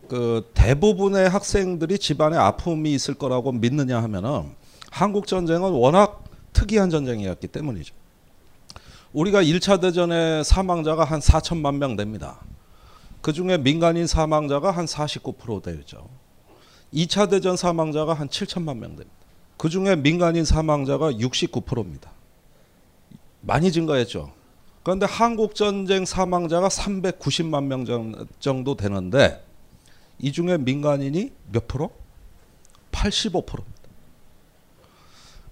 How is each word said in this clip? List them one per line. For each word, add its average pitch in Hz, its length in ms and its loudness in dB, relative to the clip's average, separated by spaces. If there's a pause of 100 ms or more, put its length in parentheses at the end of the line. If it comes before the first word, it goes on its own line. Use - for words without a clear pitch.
그 117 460 -2
대부분의 190 760 4
학생들이 185 720 -2
집안에 156 380 0
아픔이 156 560 2
있을 135 200 -2
거라고 127 380 -2
믿느냐 123 500 0
하면은 110 540 -4 (340)
한국전쟁은 185 800 0
워낙 160 520 4 (300)
특이한 202 360 4
전쟁이었기 117 600 -2
때문이죠. 117 440 -8 (1200)
우리가 196 280 4
일 170 180 4
차 196 200 4
대전의 165 640 2
사망자가 165 600 2
한 151 180 -2
사천만 151 560 2
명 135 180 -2
됩니다. 95 440 -8 (840)
그중에 180 380 0
민간인 165 480 2
사망자가 156 640 2
한 170 160 -2
사십구 - 460 -6
프로 104 280 -8
되죠. - 480 -12 (840)
이 165 160 0
차 202 200 2
대전 185 280 2
사망자가 160 580 0
한 147 140 -6
칠천만 160 520 -6
명 82 160 -14
됩니다. - 200 -20 (420)
그중에 190 400 2
민간인 165 460 4
사망자가 147 760 2
육십구 123 420 -2
프로입니다. 92 480 -8 (1300)
많이 143 300 2
증가했죠. 131 600 -2 (520)
그런데 190 220 0
한국전쟁 208 1000 0
사망자가 180 640 0
삼백구십만 170 960 -2
명 131 180 -4
정-, 113 420 -6 (120)
정도 135 360 -2
되는데 98 680 0 (760)
이 139 120 -4
중에 170 260 0
민간인이 143 720 -2 (200)
몇 113 160 -2
프로? 156 240 -6 (1000)
팔십오 180 540 -2
프로입니다. - 360 -12 (1700)